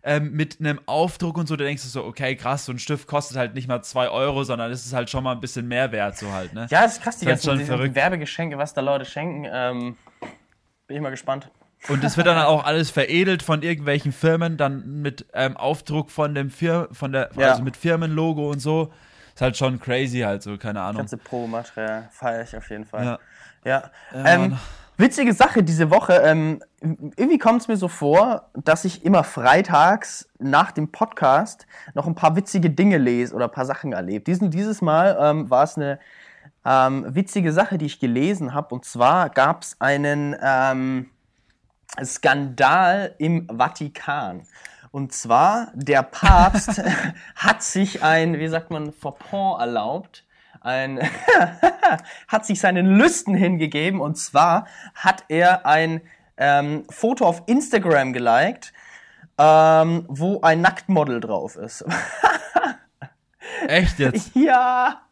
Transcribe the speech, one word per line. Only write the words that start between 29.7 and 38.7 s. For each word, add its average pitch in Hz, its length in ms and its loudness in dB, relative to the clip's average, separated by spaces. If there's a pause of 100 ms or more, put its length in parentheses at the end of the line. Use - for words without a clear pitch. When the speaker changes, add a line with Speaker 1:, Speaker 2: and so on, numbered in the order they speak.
Speaker 2:
nach 139 320 2
dem 151 200 -4
Podcast 160 760 0 (260)
noch 143 140 -4
ein 165 80 -2
paar 160 220 2
witzige 190 320 0
Dinge 180 280 4
lese 120 380 0
oder 120 100 0
ein - 60 -8
paar 131 140 -6
Sachen 135 280 -6
erlebe. 95 300 -6
Diesen, 180 280 0
dieses 208 300 -4
Mal, 170 380 2
ähm, 151 300 0
war's 135 260 2
eine, 139 240 -6 (640)
ähm, 131 480 2
witzige 185 380 -2
Sache, 190 260 0
die 156 100 -4
ich - 120 -12
gelesen 139 540 -2
hab. 147 180 -6